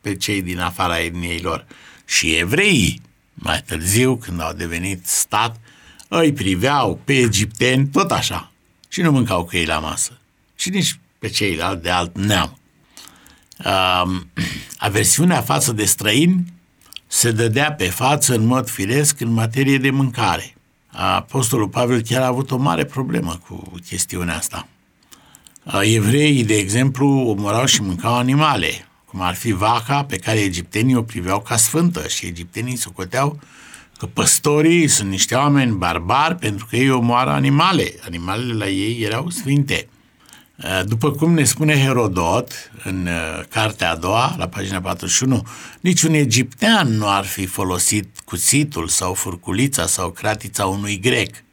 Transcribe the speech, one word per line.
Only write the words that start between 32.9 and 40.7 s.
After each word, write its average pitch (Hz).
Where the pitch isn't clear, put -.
că -
păstorii 160
sunt 107
niște 95
oameni 135
barbari 90
pentru 110
că -
ei 135
omoară 123
animale. 143
Animalele 95
la 104
ei 104
erau 117
sfinte. 139